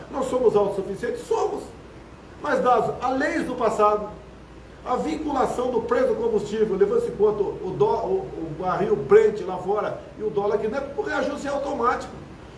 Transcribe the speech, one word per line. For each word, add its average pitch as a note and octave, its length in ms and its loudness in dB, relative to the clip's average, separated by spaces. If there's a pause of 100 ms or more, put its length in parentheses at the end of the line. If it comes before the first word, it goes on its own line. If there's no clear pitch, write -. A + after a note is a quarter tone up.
(120)
"Nós C4 180 -4
somos B3 260 2
autossuficientes?" G3+ 720 -2
Somos. - 360 0 (800)
Mas B3+ 200 0
dados A#3+ 400 4
a B3+ 80 0
leis D4 360 0
do B3+ 100 -4
passado, G#3 540 2 (760)
a - 120 -2
vinculação C4+ 720 0
do A#3 100 0
preço B3+ 260 2
do A3 80 2
combustível, G#3+ 600 0
levando-se G3+ 320 4
em - 80 -6
conta G3+ 260 4
o F3+ 360 -2
dó-, A3 280 4
o, F#3+ 120 0
o D#3+ 420 -6
barril F#3+ 380 0
Brent G#3 500 4
lá F#3 100 -4
fora G3 440 -2 (180)
e G#3 40 -6
o G#3+ 60 -2
dólar G3+ 260 0
aqui G#3+ 120 -2
dentro, C#4 300 -4
o - 40 -2
reajuste C#4+ 460 -4
é - 20 -4
automático. C4+ 640 -2 (460)